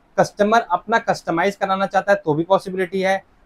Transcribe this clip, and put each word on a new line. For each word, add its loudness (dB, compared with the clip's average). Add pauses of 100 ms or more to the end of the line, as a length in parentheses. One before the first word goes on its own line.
(200)
Customer 2
अपना -2
customize -2
कराना -2
चाहता 0
है 2
तो 0
भी 0
पॉसिबिलिटी -2
है। -2